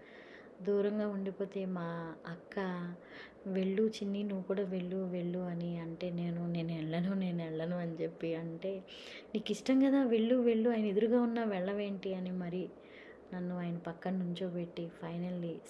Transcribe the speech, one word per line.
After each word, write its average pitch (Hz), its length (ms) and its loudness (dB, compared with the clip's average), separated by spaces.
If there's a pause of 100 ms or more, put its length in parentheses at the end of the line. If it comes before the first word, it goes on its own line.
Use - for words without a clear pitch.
(600)
దూరంగా 202 460 2
ఉండిపోతే 196 580 -2
మా 170 500 -4 (120)
అక్క, 170 320 -8 (880)
"వెళ్ళు 190 360 2
చిన్ని, 208 400 0
నువ్వు 196 200 -2
కూడా 196 200 0
వెళ్ళు, 185 340 -2
వెళ్ళు" 180 420 -2
అని 175 400 -2
అంటే 165 300 -4
నేను, 170 380 -2
"నేను 170 260 0
వెళ్ళను, 165 400 0
నేను 180 300 0
వెళ్ళను" 165 340 -2
అని 170 140 -2
చెప్పి 165 440 -2
అంటే, 165 480 -4 (520)
"నీకు 214 160 0
ఇష్టం 262 280 4
కదా, 277 240 8
వెళ్ళు, 233 320 6
వెళ్ళు, 233 340 6
ఆయన 220 160 4
ఎదురుగా 220 360 6
ఉన్నా 233 220 2
వెళ్ళవేంటి?" 202 680 0
అని 185 180 -4
మరి 180 380 -2 (640)
నన్ను 180 260 -2
ఆయన 175 180 -2
పక్కన 170 360 -2
నుంచోబెట్టి 175 760 -2 (160)
finally 170 480 -4 (160)